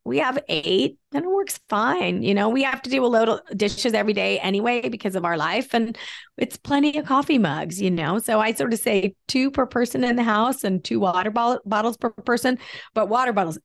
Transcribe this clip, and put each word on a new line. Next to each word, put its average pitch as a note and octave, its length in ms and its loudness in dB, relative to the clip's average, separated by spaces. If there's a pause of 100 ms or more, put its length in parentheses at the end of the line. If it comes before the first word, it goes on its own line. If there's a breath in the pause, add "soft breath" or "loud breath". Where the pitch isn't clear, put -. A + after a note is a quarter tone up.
we - 140 0
have C4 180 0 (100)
eight E3+ 500 0 (160)
and C#4+ 100 -2
it F4+ 80 -2
works G4 280 -2 (100)
fine. A3 540 0
You G3+ 100 2
know, G3+ 160 2
we C4 140 2
have C4 180 -4
to B3 80 -10
do C4 140 2
a A#3+ 40 4
load A3+ 220 4
of - 120 0 (140)
dishes G#3 380 0
every G#3+ 200 2
day G3 260 0
anyway A#3 500 0
because G#3+ 260 -4
of F3+ 80 -4
our E3+ 140 0
life. F3+ 360 -2
And A#3 240 0 (400 loud breath)
it's - 200 -4
plenty C#4+ 400 2
of D4 80 -4
coffee C#4 320 2
mugs, E3 440 -2
you F#3+ 80 2
know? E3+ 300 0
So A3 220 2
I A3 100 2
sort A#3 220 0
of G#3+ 60 -2
say G3 360 0 (120)
two C4 220 2
per C4+ 160 0
person B3 380 0
in A#3+ 140 2
the A#3+ 60 2
house A#3 420 2
and F#3+ 180 0
two A3+ 160 -2
water F#3+ 320 0
bo-, A#3+ 340 0
bottles A3 300 0
per A#3+ 140 -4
person. B3 500 0 (340 loud breath)
But G#3+ 140 2
water B3 240 2
bottles, F3 340 0